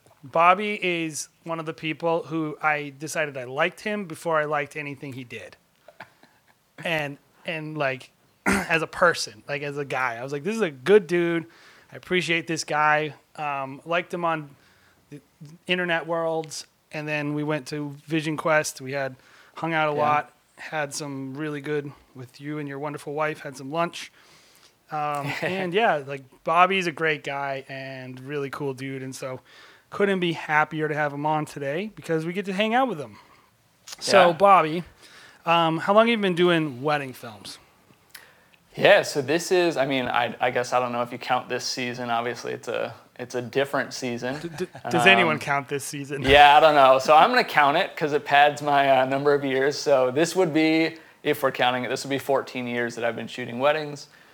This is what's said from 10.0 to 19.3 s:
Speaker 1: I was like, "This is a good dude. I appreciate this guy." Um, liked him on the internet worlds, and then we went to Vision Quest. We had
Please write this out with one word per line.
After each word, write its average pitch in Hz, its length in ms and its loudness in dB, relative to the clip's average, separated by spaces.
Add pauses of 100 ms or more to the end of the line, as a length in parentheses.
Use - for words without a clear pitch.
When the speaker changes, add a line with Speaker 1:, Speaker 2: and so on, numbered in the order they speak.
Speaker 1:
I 117 80 -10
was 139 80 -8
like, 147 120 -6
"This 208 120 -4
is 226 60 -4
a 175 100 0
good 156 360 4
dude. 170 380 0 (460)
I - 40 -18
appreciate 165 520 -2
this 160 160 -4
guy." 151 500 2 (220)
Um, 139 500 -8
liked 175 280 -4
him 175 120 -4
on 156 240 -2 (600)
the 147 120 -18 (460)
internet 175 400 -2
worlds, 160 600 -4 (240)
and 151 160 -8
then 147 260 -4
we 147 100 -4
went 147 240 -4
to 147 280 -8 (100)
Vision 156 320 -2
Quest. 156 440 0
We 131 120 -8
had 135 220 -6 (400)